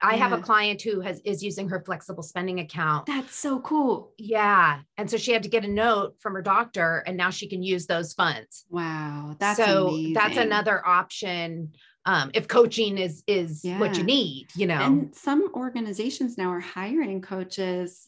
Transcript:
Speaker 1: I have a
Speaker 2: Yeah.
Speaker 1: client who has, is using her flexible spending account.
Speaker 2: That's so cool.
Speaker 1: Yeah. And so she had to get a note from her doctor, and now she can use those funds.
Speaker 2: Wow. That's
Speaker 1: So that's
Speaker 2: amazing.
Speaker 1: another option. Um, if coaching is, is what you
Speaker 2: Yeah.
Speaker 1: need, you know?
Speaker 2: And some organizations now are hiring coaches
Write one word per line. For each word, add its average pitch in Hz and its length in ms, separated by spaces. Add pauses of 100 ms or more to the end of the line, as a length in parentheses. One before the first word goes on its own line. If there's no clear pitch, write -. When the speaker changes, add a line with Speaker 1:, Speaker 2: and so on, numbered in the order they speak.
Speaker 1:
I 214 160
have 240 160
a 233 40
Speaker 2:
Yeah. 180 60
Speaker 1:
client 208 400
who 208 180
has, 185 240
is 190 180
using 196 280
her 185 140
flexible 170 380
spending 180 380
account. 151 460
Speaker 2:
That's 277 280
so 269 260
cool. 269 560
Speaker 1:
Yeah. 202 680 (140)
And 202 140
so 226 60
she 226 160
had 226 100
to 202 60
get 220 160
a 202 40
note 208 520
from 196 140
her 190 80
doctor, 175 640
and 185 100
now 180 140
she 202 180
can 185 160
use 180 220
those 165 260
funds. 139 560
Speaker 2:
Wow. 151 720
That's 202 160
Speaker 1:
So 190 400 (160)
that's 208 240
Speaker 2:
amazing. 247 80
Speaker 1:
another 208 420
option. 175 840 (340)
Um, 147 280
if - 120
coaching 226 520
is, 180 280
is 175 380
what 190 320
you 170 60
Speaker 2:
Yeah. 226 120
Speaker 1:
need, 147 400
you 185 120
know? 165 120
Speaker 2:
And 139 380
some 302 380
organizations 240 840
now 180 140
are 175 80
hiring 196 640
coaches 185 840